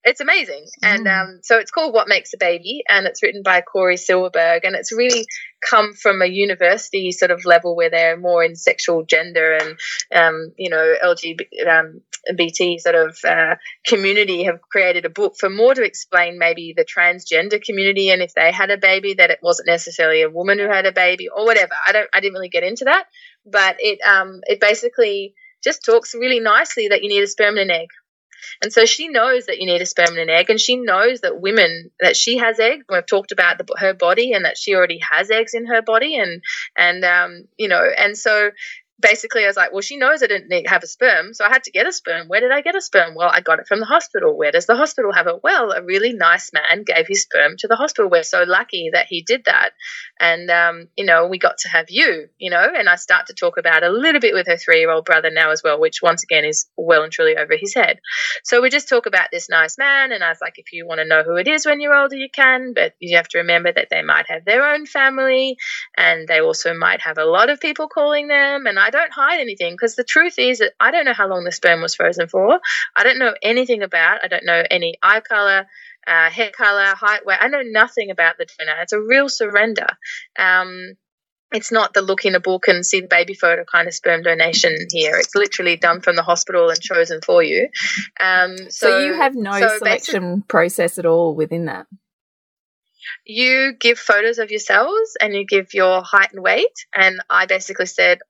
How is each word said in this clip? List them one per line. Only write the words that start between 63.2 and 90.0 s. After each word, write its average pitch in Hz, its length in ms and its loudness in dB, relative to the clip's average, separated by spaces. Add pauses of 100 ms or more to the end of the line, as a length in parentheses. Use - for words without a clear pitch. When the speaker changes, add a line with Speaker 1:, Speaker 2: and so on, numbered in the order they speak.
Speaker 1:
to 175 80 -2
remember 170 340 0
that 175 180 -2
they 165 120 -2
might 78 260 0
have 165 160 -8
their 233 200 2
own 294 220 -2
family, 262 720 0 (400)
and 170 320 0
they 160 120 2
also 160 340 0
might 180 260 0
have 160 180 -6
a 156 60 0
lot 190 260 4
of 285 100 -2
people 302 280 -4
calling 294 400 -2
them." 277 380 0
And 196 120 -2
I 208 120 2
don't 311 220 0
hide 294 280 0
anything, 180 360 -6
'cause 226 200 -2
the 240 80 -4
truth 330 340 2
is 247 200 0
that 208 200 0
I 233 140 4
don't 320 140 2
know 247 80 2
how 202 120 0
long 185 180 -4
the 180 80 -4
sperm 170 280 2
was 165 160 -6
frozen 170 320 0
for. 220 320 2 (340)
I - 80 2
don't 254 160 4
know 233 240 0
anything 233 400 0
about, 180 400 0
I 185 60 -6
don't 180 160 -4
know 170 260 2
any 170 320 -2
eye 208 180 4
color, 202 460 0 (400)
uh, 165 220 2
hair 208 220 -4
color, 202 440 2
height, 208 300 -2
weight. 190 160 0
I 233 80 2
know 277 140 -2
nothing 220 480 0
about 170 260 0
the 170 100 -6 (120)
donor. 156 240 -6
It's 175 100 -6
a 214 80 -2
real 262 300 2
surrender. 208 560 -2 (520)
Um, 185 580 -2 (540)
it's 220 220 -6
not 220 220 0
the 196 80 2
look 190 240 -2
in 185 80 2
a 180 60 2
book 185 280 0
and 180 160 2
see 190 160 0
the 180 80 -16
baby 175 240 0
photo 170 320 0
kind 170 240 0
of 170 60 -10
sperm 170 280 -2
donation 165 540 0 (160)
here. 156 240 0
It's - 180 -2
literally 190 420 0
done 170 260 0
from 175 120 0
the 165 80 0
hospital 170 460 0
and 165 120 -2
chosen 165 420 -2
for 175 200 4
you. 160 260 0 (520)
Um, 185 360 2 (140)
Speaker 2:
So - 180 0 (100)
you 285 160 0
Speaker 1:
so, - 20 -4
Speaker 2:
have 269 180 2
no 202 260 -4
Speaker 1:
so 214 180 2
Speaker 2:
selection 202 560 -2